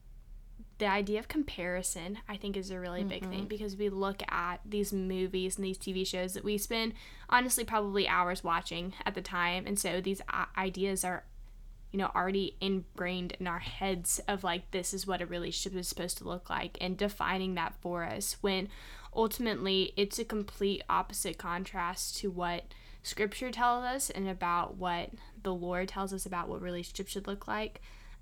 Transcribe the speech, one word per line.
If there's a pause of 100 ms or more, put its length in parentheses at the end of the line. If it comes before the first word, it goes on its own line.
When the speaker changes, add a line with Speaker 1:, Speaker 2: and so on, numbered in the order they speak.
(800)
Speaker 1:
the
idea
of
comparison, (100)
I
think,
is
a
really
big
thing,
Speaker 2:
Mm-hmm.
Speaker 1:
because
we
look (100)
at
these
movies
and
these
T
V
shows
that
we
spend, (380)
honestly,
probably
hours
watching (140)
at
the
time,
and
so
these
i-, (140)
ideas
are, (680)
you
know,
already
ingrained
in
our
heads
of,
like,
this
is
what
a
relationship
is
supposed
to
look
like,
and
defining
that
for
us,
when (460)
ultimately
it's
a
complete
opposite
contrast
to
what (380)
Scripture
tells
us
and
about
what (340)
the
Lord
tells
us
about
what
relationships
should
look
like, (420)